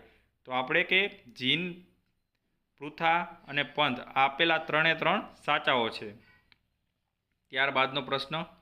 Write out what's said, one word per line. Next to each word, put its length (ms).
તો 60
આપણે 320
કે 160
જીન, 260
પૃથા 400
અને 160
પંથ 380
આપેલા 440
ત્રણે 360
ત્રણ 260
સાચાઓ 540
છે. 200
ત્યારબાદનો 500
પ્રશ્ન 320